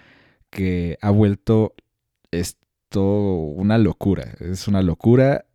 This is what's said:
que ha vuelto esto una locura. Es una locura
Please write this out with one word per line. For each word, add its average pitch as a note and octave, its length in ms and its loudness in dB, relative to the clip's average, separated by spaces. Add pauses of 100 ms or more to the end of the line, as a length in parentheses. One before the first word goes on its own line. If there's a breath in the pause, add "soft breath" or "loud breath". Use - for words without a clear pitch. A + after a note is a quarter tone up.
(520 soft breath)
que F2+ 500 -4
ha G#2 80 -2
vuelto G#2+ 640 2 (580)
esto - 720 -8
una G2 760 0
locura. E2 640 0
Es F#2 280 -10
una G2 140 0
locura B2 720 2